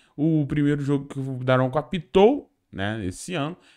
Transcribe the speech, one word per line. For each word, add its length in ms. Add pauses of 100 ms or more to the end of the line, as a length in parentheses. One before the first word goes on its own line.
(160)
o 300
primeiro 340
jogo 260
que 120
o 240
Daronco 340
apitou, 720 (220)
né, 340
esse 300
ano, 220 (200)